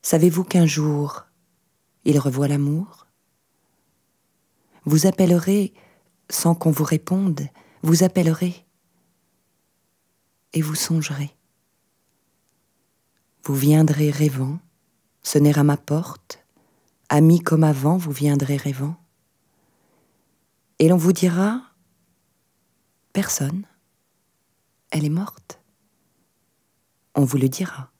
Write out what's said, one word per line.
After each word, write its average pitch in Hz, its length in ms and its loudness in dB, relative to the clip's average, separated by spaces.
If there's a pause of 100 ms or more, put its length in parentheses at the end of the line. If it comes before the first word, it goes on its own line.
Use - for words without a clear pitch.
Savez-vous 170 420 2
qu'un 175 220 4
jour 147 600 -4 (800)
il 147 160 2
revoit 139 300 -2
l'amour ? 147 580 -4 (1800)
Vous 156 200 2
appellerez, 185 680 0 (560)
sans - 260 0
qu'on 165 160 0
vous 151 120 0
réponde, 160 640 -2 (360)
vous 165 200 4
appellerez, 175 600 -2 (1900)
et 160 80 -2
vous 156 140 -4
songerez. 147 580 -6 (2000)
Vous 139 120 -4
viendrez 151 560 2
rêvant, 139 480 -2 (640)
sonner 147 340 2
à 143 60 2
ma 147 140 2
porte, - 680 -10 (680)
ami 160 320 6
comme 160 220 2
avant, 151 340 2
vous 165 140 -6
viendrez 139 460 0
rêvant. 139 380 -6 (1800)
Et 160 80 4
l'on 180 100 4
vous 170 140 2
dira, « 185 500 0 (1500)
Personne, 185 520 -4 (1300)
elle 151 140 -2
est 147 40 -2
morte. » - 500 -8 (1600)
On 143 100 2
vous 131 120 -2
le 131 120 0
dira. 139 500 -10